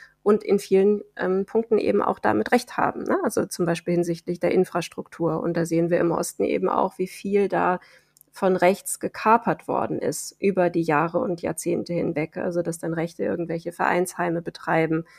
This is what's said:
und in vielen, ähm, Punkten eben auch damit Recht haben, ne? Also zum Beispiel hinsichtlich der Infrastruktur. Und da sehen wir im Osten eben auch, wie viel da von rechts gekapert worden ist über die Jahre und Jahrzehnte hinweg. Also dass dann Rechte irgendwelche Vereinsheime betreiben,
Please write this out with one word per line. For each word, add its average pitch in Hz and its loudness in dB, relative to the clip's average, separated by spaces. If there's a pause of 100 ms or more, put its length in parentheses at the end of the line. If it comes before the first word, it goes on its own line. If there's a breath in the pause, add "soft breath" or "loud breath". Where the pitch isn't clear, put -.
(220 loud breath)
und 214 4
in 196 2
vielen, 202 4 (140)
ähm, 185 -2
Punkten 226 0
eben 202 2
auch - 0
damit 214 0
Recht - 0
haben, - 0
ne? 320 0
Also 214 -2
zum - -4
Beispiel 170 -2
hinsichtlich 175 -2
der 175 2
Infrastruktur. 170 -2
Und 170 -2
da 170 0
sehen 165 2
wir 170 2
im 170 2
Osten - -2
eben 190 0
auch, - 0
wie 185 -2
viel 202 0
da 180 0 (540 soft breath)
von 190 2
rechts - 0
gekapert 220 0
worden - -2
ist - -4
über 190 2
die 170 0
Jahre 165 0
und 170 -2
Jahrzehnte 170 -4
hinweg. 165 -4
Also 175 -2
dass 170 -6
dann 165 -6
Rechte 170 -6
irgendwelche 170 -4
Vereinsheime 175 -2
betreiben, 160 -2 (140)